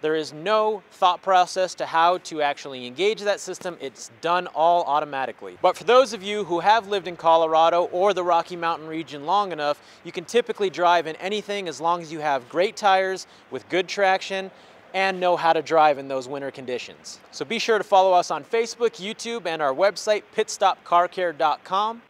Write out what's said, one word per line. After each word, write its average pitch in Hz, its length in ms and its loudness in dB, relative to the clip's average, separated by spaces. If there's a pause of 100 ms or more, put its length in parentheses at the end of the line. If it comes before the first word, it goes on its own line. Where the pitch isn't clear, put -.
there 156 140 0
is 151 180 -4
no 208 500 0 (100)
thought 180 300 0
process 180 540 2
to 151 100 -6
how 170 320 2
to 165 220 -8
actually 139 460 -4
engage 175 360 -2
that 202 180 -2
system. 180 400 -10
It's - 300 -12 (100)
done 175 280 -2
all 170 360 2
automatically. 135 760 -4
But - 160 4
for - 80 -14
those 240 280 6
of 202 100 -10
you 208 220 -4
who 170 160 -2
have 202 280 4
lived 190 200 -4
in 175 80 -10
Colorado 165 680 4
or 185 280 0
the 180 100 -2
Rocky 175 340 0
Mountain 165 320 -4
region 147 380 -10
long 190 240 0
enough, 147 300 -4 (240)
you 170 80 -14
can 180 120 -10
typically 214 460 -2
drive 170 360 2
in 156 100 -10
anything 202 520 -6
as 135 120 -12
long 170 200 0
as 156 120 -14
you 160 80 -10
have 139 280 -2
great 180 280 -2
tires 190 500 0 (240)
with 131 180 -12
good 175 200 -2
traction 190 600 -2 (420)
and 190 260 0
know 180 180 2
how 165 160 2
to 160 80 2
drive 151 380 4
in 139 80 -12
those 131 220 -6
winter 139 240 -8
conditions. 123 680 -12 (140)
So - 120 -8
be 220 140 -4
sure 220 200 2
to 190 40 0
follow 190 300 6
us 175 180 2
on 151 140 -6
Facebook, 233 580 -2
YouTube, 226 440 -8
and 160 140 -4
our 139 140 0
website, 202 480 0 (100)
pit 220 160 -2
stop - 360 0
car 175 240 2
care 175 240 -4
dot 151 320 -2
com. 214 460 -2